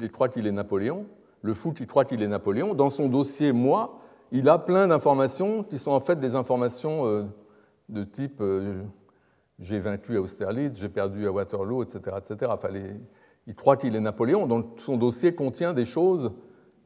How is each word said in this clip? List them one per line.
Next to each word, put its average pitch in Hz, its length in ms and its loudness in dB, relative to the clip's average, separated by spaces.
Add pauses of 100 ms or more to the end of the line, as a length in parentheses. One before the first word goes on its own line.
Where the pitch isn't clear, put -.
croit 131 200 0
qu'il 117 180 -4
est 104 60 0
Napoléon. 104 540 -2 (360)
Le 107 100 -2
fou 151 200 -4
qui 120 140 -8
croit 139 180 4
qu'il 110 180 -4
est 104 60 0
Napoléon, 104 460 0
dans 139 160 4
son 139 180 0
dossier 139 440 2
moi, 139 460 2 (320)
il 131 180 4
a 165 100 8
plein 185 280 4
d'informations 156 800 2
qui 147 140 -8
sont 143 120 -4
en 135 100 4
fait 160 200 0
des 131 160 0
informations, 127 720 0
euh, 104 180 0 (640)
de 104 160 -6
type, 135 360 -8
euh, « 98 420 -2 (760)
j'ai 98 220 -4
vaincu 104 360 -4
à 127 40 2
Austerlitz, 120 580 -4
j'ai 101 100 -8
perdu 98 380 -4
à 95 60 -2
Waterloo », 101 520 -4
et - 40 -16
cetera, 98 300 -8
et 98 60 -12
cetera. 110 300 -4
Enfin, 98 140 -4
les... 98 160 -6 (640)
Il 101 60 -12
croit 139 220 6
qu'il 127 200 -2
est 110 40 2
Napoléon, 120 460 2
donc 117 200 0 (100)
son 135 200 -4
dossier 123 380 2
contient 165 380 -2
des 123 120 2
choses 165 480 2 (540)